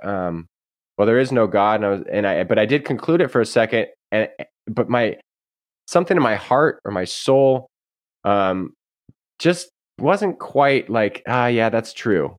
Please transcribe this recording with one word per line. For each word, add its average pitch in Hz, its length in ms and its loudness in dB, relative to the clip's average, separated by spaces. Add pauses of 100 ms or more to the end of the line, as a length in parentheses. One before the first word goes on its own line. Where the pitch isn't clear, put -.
um, 87 380 -6 (500)
well, 104 100 2
there 113 120 4
is 131 140 0
no 117 140 2
God, 104 300 2
and 107 100 -2
I - 20 0
was, 98 220 -2
and 101 160 -2
I, 92 180 0
but 107 140 0
I 107 80 2
did 143 180 -2
conclude 160 380 0
it 135 80 0
for 123 100 2
a 113 60 0
second, 113 400 0 (260)
and, 107 160 0 (380)
but 113 240 -2
my, 120 260 0 (680)
something 180 300 2
in 151 60 4
my 110 120 2
heart 139 500 0
or 101 80 -8
my 92 120 -4
soul, 135 640 2 (560)
um, 95 500 0 (640)
just 175 320 -2 (280)
wasn't 185 400 0
quite 139 520 0
like, 107 360 -2
"Ah, 123 200 0
yeah, 113 240 0
that's 113 240 -4
true." 82 440 -2